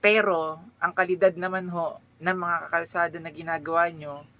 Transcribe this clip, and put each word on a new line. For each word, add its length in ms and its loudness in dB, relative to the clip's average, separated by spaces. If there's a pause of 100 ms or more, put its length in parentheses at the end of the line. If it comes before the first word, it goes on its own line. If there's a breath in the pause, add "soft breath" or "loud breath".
pero 560 4 (240)
ang 160 0
kalidad 400 4
naman 320 -4
ho 320 -6 (200)
ng 160 -2
mga 200 -2 (120)
kakalsada 520 -2
na 120 -12
ginagawa 600 0
nyo 320 -12 (160)